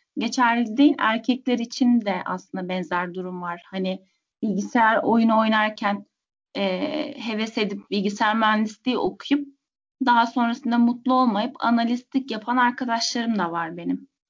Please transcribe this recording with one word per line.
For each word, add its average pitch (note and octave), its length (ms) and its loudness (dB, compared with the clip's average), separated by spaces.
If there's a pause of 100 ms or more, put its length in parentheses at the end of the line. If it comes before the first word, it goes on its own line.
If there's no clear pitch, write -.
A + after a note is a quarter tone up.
(180)
geçerli A#3 600 0
değil, C#4+ 200 6
erkekler A#3 600 0
için A#3+ 420 2
de G3 140 -2 (100)
aslında F#3 440 -8
benzer F3+ 440 -4
durum F3+ 280 -8
var. F3 240 -10
Hani F#3+ 340 -4 (420)
bilgisayar A3 640 2
oyunu A3+ 360 4
oynarken G#3+ 680 0 (500)
e, G3+ 60 -2 (560)
heves A3 380 -6
edip G3+ 340 -4
bilgisayar G#3 440 0
mühendisliği A3 600 0
okuyup C#4+ 500 -2 (580)
daha A#3+ 200 6
sonrasında A#3 520 0
mutlu A#3+ 360 2
olmayıp B3 460 2
analistlik A#3+ 720 0
yapan A3 260 -4
arkadaşlarım A#3 840 0
da E3+ 120 -2
var E3+ 260 -6
benim. F3 300 -6 (220)